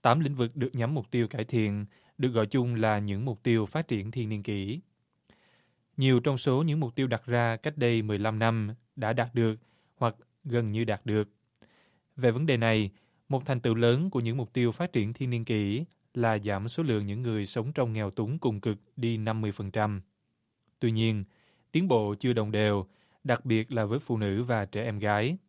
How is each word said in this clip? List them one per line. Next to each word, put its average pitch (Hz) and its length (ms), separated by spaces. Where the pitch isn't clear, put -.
Tám 131 180
lĩnh 143 140
vực 120 220
được 135 160
nhắm 123 220
mục 123 160
tiêu 120 180
cải 110 160
thiện 104 420
được 131 100
gọi 113 180
chung 123 280
là 110 240
những 101 260
mục 120 180
tiêu 113 240
phát 156 220
triển 104 220
thiên 120 180
niên 107 140
kỷ. 104 380
Nhiều 131 240
trong 135 180
số 135 240
những 156 180
mục 123 140
tiêu 135 120
đặt 117 200
ra 120 300
cách 151 220
đây 117 240
mười 104 160
lăm 110 200
năm 113 360
đã 113 160
đạt 120 220
được 113 200
hoặc 117 200
gần 120 220
như 110 180
đạt 107 220
được. 107 220
Về 123 120
vấn 135 160
đề 135 100
này, 110 340
một 139 180
thành 127 140
tựu 117 140
lớn 120 360
của 127 100
những 117 160
mục 123 160
tiêu 120 200
phát 175 200
triển 110 200
thiên 127 180
niên 117 140
kỷ 110 400
là 113 240
giảm 101 300
số 165 140
lượng 113 200
những 104 200
người 110 240
sống 123 260
trong 120 200
nghèo 107 180
túng 120 280
cùng 107 220
cực 107 180
đi 117 200
năm 110 240
mươi 104 120
phần 98 180
trăm. 107 300
Tuy 117 100
nhiên, 110 340
tiến 175 160
bộ 107 300
chưa 127 140
đồng 107 180
đều, 104 360
đặc 127 200
biệt 113 280
là 113 120
với 113 140
phụ 123 180
nữ 104 260
và 117 220
trẻ 104 200
em 107 140
gái. 107 380